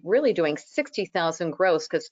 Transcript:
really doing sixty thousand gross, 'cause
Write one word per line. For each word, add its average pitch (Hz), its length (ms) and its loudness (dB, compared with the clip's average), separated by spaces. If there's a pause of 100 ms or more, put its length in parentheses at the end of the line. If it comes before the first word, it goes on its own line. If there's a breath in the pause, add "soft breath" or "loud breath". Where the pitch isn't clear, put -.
really 233 280 2
doing 156 240 0
sixty - 500 -6
thousand 165 460 -2
gross, 165 360 2
'cause 160 240 -4